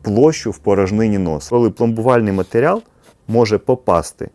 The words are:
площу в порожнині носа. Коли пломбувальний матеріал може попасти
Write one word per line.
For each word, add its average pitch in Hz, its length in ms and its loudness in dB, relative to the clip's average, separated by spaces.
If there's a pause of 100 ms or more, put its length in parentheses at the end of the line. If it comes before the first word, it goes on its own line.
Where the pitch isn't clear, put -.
площу 120 500 2
в - 60 -12
порожнині 104 600 0
носа. 82 320 -4
Коли 120 200 2
пломбувальний 113 640 0
матеріал 135 480 -2 (460)
може 110 300 0
попасти - 760 -2